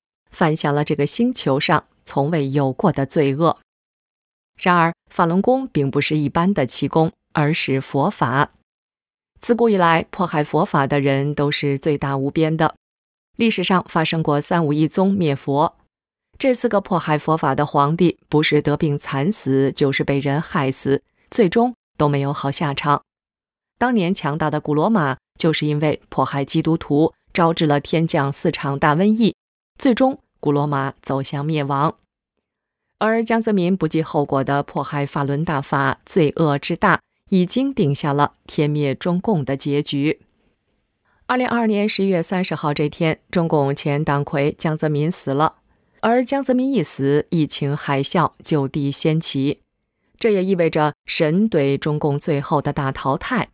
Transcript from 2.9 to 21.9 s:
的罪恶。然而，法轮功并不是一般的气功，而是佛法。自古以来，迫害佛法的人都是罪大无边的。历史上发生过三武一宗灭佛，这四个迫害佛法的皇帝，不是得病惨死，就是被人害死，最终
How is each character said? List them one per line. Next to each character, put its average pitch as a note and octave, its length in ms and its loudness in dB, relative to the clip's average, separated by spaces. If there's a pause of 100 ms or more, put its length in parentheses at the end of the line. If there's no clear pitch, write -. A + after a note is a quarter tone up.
的 C#3 140 -2
罪 C#3 300 0
恶。 D#3+ 220 0 (1000)
然 F3+ 180 2
而， E3+ 200 2 (160)
法 F3 160 2
轮 F3+ 160 2
功 C4 240 2
并 C#3 240 0
不 D3 100 0
是 D#3 160 -2
一 D3 100 0
般 F3 280 2
的 C3+ 100 0
气 - 220 -6
功， D#3+ 240 2 (220)
而 D3+ 200 0
是 C3+ 280 -2
佛 C#3+ 280 -2
法。 C#3 400 0 (920)
自 A#3+ 100 0
古 A#3 160 4
以 G3+ 80 4
来， E3+ 320 2
迫 - 160 -4
害 D#3+ 180 -2
佛 D#3 220 0
法 C#3+ 220 0
的 C#3+ 140 0
人 C#3 340 0
都 D3 160 0
是 C#3+ 260 -2
罪 D3 220 -2
大 C#3 180 -4
无 C#3 140 -2
边 D#3+ 260 0
的。 D#3+ 160 0 (640)
历 A3+ 140 2
史 F#3 120 -4
上 F3+ 260 0
发 E3 160 0
生 D#3+ 180 -2
过 E3 180 0
三 E3+ 240 0
武 C#3+ 80 0
一 D#3 140 2
宗 F#3+ 260 2
灭 E3 220 0
佛， C#3+ 400 0 (640)
这 C4 160 2
四 A#3+ 120 -2
个 G#3 140 2
迫 F#3 160 -2
害 D#3 220 0
佛 D#3+ 180 0
法 C#3 160 0
的 C#3+ 140 0
皇 C#3+ 280 2
帝， F3 220 2 (100)
不 D3 140 2
是 D3 220 2
得 D3 120 0
病 C#3+ 220 -2
惨 C#3+ 340 -2
死， C3+ 400 0
就 C#3+ 200 0
是 D3 120 -2
被 C#3 160 0
人 C#3+ 220 0
害 C#3 300 -2
死， C#3 320 -2 (260)
最 A3 180 2
终 A#3 280 0 (200)